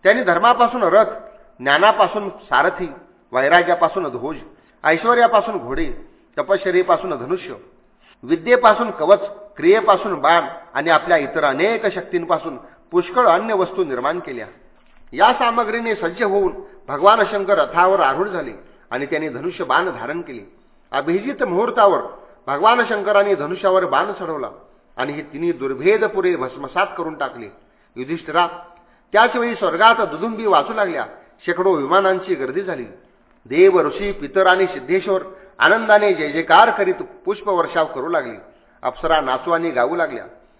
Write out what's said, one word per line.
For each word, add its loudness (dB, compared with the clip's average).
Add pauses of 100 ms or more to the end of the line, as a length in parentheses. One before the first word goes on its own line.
त्यांनी 4
धर्मापासून 2
रथ, 4 (540)
ज्ञानापासून 2
सारथी, -2 (380)
वैराग्यापासून 2
ध्वज, -8 (460)
ऐश्वर्यापासून 2
घोडे, -6 (300)
तपश्चर्येपासून 0
धनुष्य, -8 (680)
विद्येपासून 2
कवच, 2 (380)
क्रियेपासून 2
बाण 4 (300)
आणि -2
आपल्या 4
इतर -2
अनेक 0
शक्तींपासून -4 (340)
पुष्कळ 2
अन्य 2
वस्तू -2
निर्माण -4
केल्या. -12 (680)
या 4
सामग्रीने -2
सज्ज -6
होऊन -2 (240)
भगवान 2 (100)
शंकर -2
रथावर 2
आरूढ 0
झाले -8 (400)
आणि -6
त्यांनी -6
धनुष्य -8
बाण 0
धारण -8
केले. -16 (380)
अभिजित -2
मुहूर्तावर 2 (480)
भगवान 2
शंकरांनी 2
धनुष्यावर -2
बाण -2
चढवला -8 (480)
आणि -6
हे -10
तिन्ही -6
दुर्भेद 0
पुरे -2
भस्मसात -6 (100)
करून -8
टाकले. -10 (480)
युधिष्ठिरा, -2 (680)
त्याच 4
वेळी -2
स्वर्गात 4
दुदुंबी -6
वाजू 2
लागल्या, -4 (400)
शेकडो 0
विमानांची 0
गर्दी -6
झाली. -10 (600)
देव, 6
ऋषी, -2
पितर 0
आणि 4
सिद्धेश्वर -2 (360)
आनंदाने 4
जय -4
जयकार 4
करीत -2 (320)
पुष्पवर्षाव -2
करू -8
लागले. -4 (460)
अप्सरा 0
नाचू -4
आणि -2
गाऊ 0
लागल्या. -4 (360)